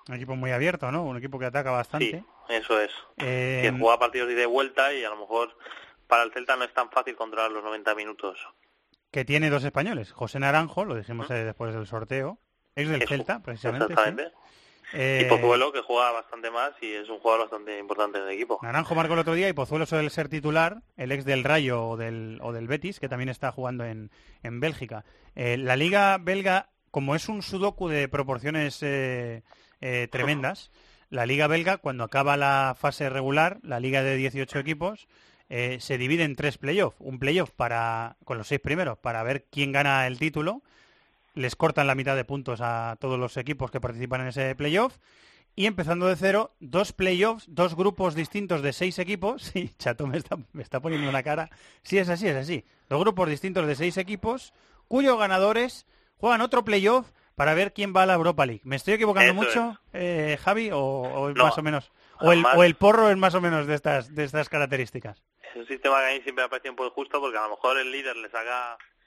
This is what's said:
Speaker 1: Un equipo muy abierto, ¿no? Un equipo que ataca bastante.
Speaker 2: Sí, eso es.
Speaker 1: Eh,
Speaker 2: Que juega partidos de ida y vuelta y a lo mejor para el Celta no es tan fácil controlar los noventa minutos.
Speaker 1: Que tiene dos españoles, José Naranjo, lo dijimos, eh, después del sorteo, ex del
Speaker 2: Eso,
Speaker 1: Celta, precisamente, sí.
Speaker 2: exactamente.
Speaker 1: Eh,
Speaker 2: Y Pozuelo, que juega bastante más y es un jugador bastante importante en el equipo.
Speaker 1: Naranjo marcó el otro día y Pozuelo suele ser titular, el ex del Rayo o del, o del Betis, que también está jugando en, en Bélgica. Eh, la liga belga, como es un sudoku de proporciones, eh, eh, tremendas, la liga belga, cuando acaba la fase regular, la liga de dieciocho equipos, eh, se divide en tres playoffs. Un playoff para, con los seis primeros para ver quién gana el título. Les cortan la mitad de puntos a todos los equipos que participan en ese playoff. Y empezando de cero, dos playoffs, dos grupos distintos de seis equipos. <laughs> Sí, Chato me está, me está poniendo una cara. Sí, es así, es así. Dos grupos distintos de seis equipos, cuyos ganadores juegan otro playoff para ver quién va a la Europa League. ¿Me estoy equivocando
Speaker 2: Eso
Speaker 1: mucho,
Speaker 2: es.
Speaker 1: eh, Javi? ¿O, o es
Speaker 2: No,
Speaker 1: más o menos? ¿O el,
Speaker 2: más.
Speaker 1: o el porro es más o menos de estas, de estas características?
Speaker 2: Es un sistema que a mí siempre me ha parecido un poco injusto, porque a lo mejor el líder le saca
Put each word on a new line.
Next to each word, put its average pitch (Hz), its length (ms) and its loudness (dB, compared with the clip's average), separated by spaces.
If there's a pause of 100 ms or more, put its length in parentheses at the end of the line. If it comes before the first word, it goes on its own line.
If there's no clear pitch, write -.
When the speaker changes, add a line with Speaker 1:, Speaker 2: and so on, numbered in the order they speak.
Speaker 1:
Un 127 80 -10
equipo 131 200 -10
muy 127 140 -4
abierto, 135 420 -2
¿no? 170 120 -4
Un 131 120 -8
equipo 135 220 -10
que 127 80 -6
ataca 131 240 -4
bastante. 123 400 -2
Speaker 2:
Sí, 110 140 -10 (300)
eso 110 260 2
es. 104 100 0 (260)
Speaker 1:
Eh, 127 460 -2
Speaker 2:
Que 120 160 2
juega 117 200 6
partidos 123 300 0
de 120 60 -2
ida 120 80 2
y 120 40 2
vuelta 135 460 2
y 135 100 -4
a 110 80 -4
lo 107 60 -8
mejor 113 400 -4 (500)
para 117 180 6
el 113 80 -6
Celta 127 240 -2
no 123 80 -2
es 117 100 -8
tan 120 160 -2
fácil 127 260 -2
controlar 110 340 -2
los 107 140 -8
noventa 107 300 -2
minutos. 104 440 -10 (720)
Speaker 1:
Que 131 140 -4
tiene 147 240 2
dos 143 160 0
españoles, 143 480 -4
José 123 280 -8
Naranjo, 156 440 0
lo 156 120 -6
dijimos, 113 340 -8
eh, 117 140 -4
después 113 300 -8
del 110 120 -8
sorteo, 131 520 -6 (380)
ex 151 140 -2
del 143 120 0
Speaker 2:
Eso, - 60 -2
Speaker 1:
Celta, 180 340 -4
precisamente, 120 440 -4
sí. 101 60 -4
Speaker 2:
exactamente. - 400 0 (600)
Speaker 1:
Eh, 131 320 0
Speaker 2:
Y 127 40 0
Pozuelo, 120 440 4
que 135 80 -4
juega 120 320 2
bastante 117 380 -8
más 123 300 -2
y 110 120 -8
es 104 160 -8
un 110 100 -10
jugador 113 300 4
bastante 107 300 -10
importante 101 400 -2
en 98 60 -6
el 95 60 -6
equipo. 104 320 -4
Speaker 1:
Naranjo 143 320 -4
marcó 160 200 0
el 165 60 0
otro 165 140 -2
día 185 140 0
y 185 40 -2
Pozuelo 147 340 -4
suele 151 240 -2
ser 151 180 -6
titular, 160 540 -2 (140)
el 127 140 -6
ex 139 140 -4
del 135 180 0
Rayo 127 460 0
o 113 80 -6
del, 113 460 -10
o 117 100 -6
del 117 160 -8
Betis, 151 320 -6
que 135 80 -8
también 127 200 -6
está 127 220 -6
jugando 127 340 -6
en, 110 260 -12 (320)
en 120 180 -10
Bélgica. 127 440 -6 (320)
Eh, 120 220 -2
la 127 180 2
liga 190 440 4
belga, 190 480 0 (220)
como 139 260 -2
es - 120 -6
un 208 140 -6
sudoku 196 460 -4
de 143 200 0
proporciones, 139 720 -4
eh, 127 600 -4 (380)
eh, 123 320 -2
tremendas, 139 580 -2 (380)
la 120 180 -2
liga 139 220 4
belga, 170 300 2
cuando 127 260 -4
acaba 139 320 2
la 139 420 2
fase 143 300 -2
regular, 139 540 2
la 123 180 -6
liga 135 220 2
de 135 140 2
dieciocho 131 440 -4
equipos, 156 480 -6 (400)
eh, 123 320 -4
se 131 180 -4
divide 147 260 2
en 143 120 -2
tres 143 200 -2
playoffs. 156 440 0
Un 127 180 -10
playoff 151 320 0
para, 117 760 -2
con 120 140 -6
los 107 80 -10
seis 143 140 -2
primeros 143 380 -2
para 117 260 -4
ver 135 260 -4
quién 139 220 -2
gana 139 340 2
el 127 140 -6
título. 156 420 -4 (720)
Les 127 220 -4
cortan 147 320 2
la 131 80 2
mitad 135 180 -2
de 127 100 -2
puntos 127 380 -6
a 117 380 -4
todos 131 180 -2
los 123 180 -4
equipos 131 360 -6
que 131 80 -4
participan 123 400 -4
en 127 80 -6
ese 131 260 -2
playoff. 165 440 0 (580)
Y 190 100 2
empezando 175 400 0
de 185 80 4
cero, 196 460 2
dos 165 320 0
playoffs, 185 560 2
dos 165 260 2
grupos 185 400 0
distintos 165 480 -2
de 139 100 0
seis 185 280 -2
equipos. 196 420 -4
<laughs> - 100 -14
Sí, 180 240 -4
Chato 123 300 -4
me 131 100 -2
está, 180 200 -6 (160)
me 143 100 -12
está - 180 -6
poniendo 151 280 -4
una 135 160 -2
cara. 156 260 -4 (320)
Sí, 190 160 0
es 180 100 2
así, 180 200 -2
es 143 80 0
así. 139 280 -6 (240)
Dos 143 120 2
grupos 180 280 2
distintos 175 380 -2
de 147 80 0
seis 165 240 -2
equipos, 214 560 -6 (320)
cuyos 254 320 4
ganadores 214 680 2 (320)
juegan 226 220 4
otro 247 240 2
playoff 220 460 4 (240)
para 147 200 4
ver 190 180 2
quién 202 220 -4
va 185 100 8
a - 20 4
la 185 80 6
Europa 160 320 4
League. 113 160 -6
¿Me 135 140 -6
estoy 185 180 0
equivocando 208 380 6
Speaker 2:
Eso - 20 2
Speaker 1:
mucho, 233 360 2 (220)
Speaker 2:
es. 175 80 -8
Speaker 1:
eh, 156 400 0
Javi? 214 300 0
¿O, 151 80 0
o 135 520 -2
es 143 60 -6
Speaker 2:
No, 127 100 8
Speaker 1:
más 151 120 4
o 156 40 -4
menos? 151 280 -4 (300)
¿O 160 120 8
el, 170 100 8
Speaker 2:
más. 131 140 8
Speaker 1:
o 175 60 12
el 170 140 8
porro 214 340 8
es 190 60 6
más 190 180 4
o 185 60 2
menos 160 260 0
de 151 80 0
estas, 143 400 -2
de 151 80 -2
estas 147 260 -2
características? 131 720 -4 (300)
Speaker 2:
Es - 60 -14
un 120 100 -12
sistema 135 320 2
que 135 80 2
a 131 80 2
mí 135 80 -4
siempre 131 200 -2
me 127 40 0
ha - 20 -4
parecido 131 240 -8
un 120 40 -14
poco 127 140 -4
injusto, 143 300 -4
porque 123 180 -4
a 107 40 -2
lo 107 80 -2
mejor 127 280 0
el 131 120 -2
líder 131 260 -6
le 110 140 -12
saca 120 480 -6 (280)